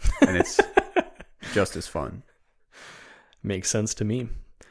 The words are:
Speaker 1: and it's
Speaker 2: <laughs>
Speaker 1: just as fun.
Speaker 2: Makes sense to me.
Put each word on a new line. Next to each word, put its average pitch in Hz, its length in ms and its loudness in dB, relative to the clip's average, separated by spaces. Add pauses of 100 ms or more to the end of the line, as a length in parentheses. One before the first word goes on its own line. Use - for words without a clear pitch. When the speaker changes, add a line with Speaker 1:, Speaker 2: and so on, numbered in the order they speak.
(220)
Speaker 1:
and - 140 4
it's - 240 2 (460)
Speaker 2:
<laughs> - 480 -16
Speaker 1:
just - 240 2
as 82 100 -8
fun. 82 360 -8 (1160)
Speaker 2:
Makes 98 300 -4
sense 110 240 0
to - 100 -4
me. 113 220 -2 (440)